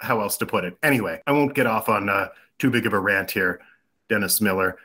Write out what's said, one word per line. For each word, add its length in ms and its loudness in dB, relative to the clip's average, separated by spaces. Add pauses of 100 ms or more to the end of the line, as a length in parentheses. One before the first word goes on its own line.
how 180 0
else 160 -2
to 100 -4
put 180 -2
it. 180 -8
Anyway, 440 0
I 60 2
won't 220 2
get 120 2
off 220 -2
on, 220 0
uh, 180 0 (300)
too 120 2
big 140 2
of 80 -2
a 80 2
rant 300 0
here, 320 -2 (480)
Dennis 280 0
Miller. 460 0